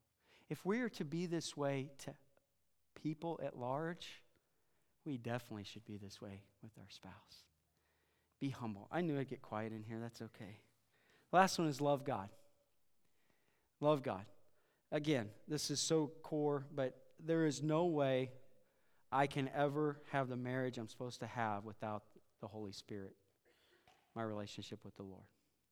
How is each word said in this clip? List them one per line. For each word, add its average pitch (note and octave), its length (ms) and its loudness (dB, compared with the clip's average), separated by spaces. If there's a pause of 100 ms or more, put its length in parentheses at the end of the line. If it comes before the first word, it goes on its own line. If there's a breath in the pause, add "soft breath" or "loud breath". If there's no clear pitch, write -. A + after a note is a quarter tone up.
(500 soft breath)
If - 160 -4
we G#3+ 140 2
are A#3+ 100 0
to - 140 -4
be E3 220 0
this E3 300 -2
way C#3 420 0
to - 140 -10 (880)
people D#3 400 -2
at - 160 -4
large, D3+ 640 -4 (840)
we D3 120 -4
definitely A#2 480 -4
should - 200 -14
be G#2+ 120 -10
this G2 240 -14
way G2+ 220 -10 (180)
with A2 160 -16
our G2+ 140 -20
spouse. - 540 -18 (1000)
Be C#3 60 2
humble. A2 420 -6
I D#3+ 80 -2
knew D#3 180 0
I'd C3+ 120 -4
get A#2+ 100 -8
quiet A2 320 -4
in A2 100 -8
here. A2+ 160 -8
That's A#2 220 -8
okay. A2 400 -12 (720 soft breath)
Last F#3 260 8
one E3+ 80 4
is C#3 140 0
love C#3+ 240 4
God. G#2+ 240 -2 (1500)
Love D3 220 6
God. G#2 240 -2 (680)
Again, D3 380 4 (180)
this D3+ 220 0
is C#3 100 0
so D#3 320 4 (100)
core, D3 520 0
but C3 200 0 (300)
there D#3+ 220 6
is C3+ 160 2
no D#3 240 6
way C3+ 460 4 (800)
I C#3 160 6
can C#3 280 0
ever D3 440 2 (120)
have C3+ 180 2
the B2+ 80 -4
marriage B2+ 400 0
I'm A2+ 120 -6
supposed B2 320 -8
to A#2+ 60 -4
have G#2+ 380 0
without G#2+ 380 -6 (400)
the A2+ 40 -10
Holy G#2 260 -8
Spirit, G2 420 -10 (1000 soft breath)
my A2+ 80 -4
relationship G#2 600 -6
with G2 120 -16
the G#2 80 -10
Lord. F#2+ 200 -14 (480)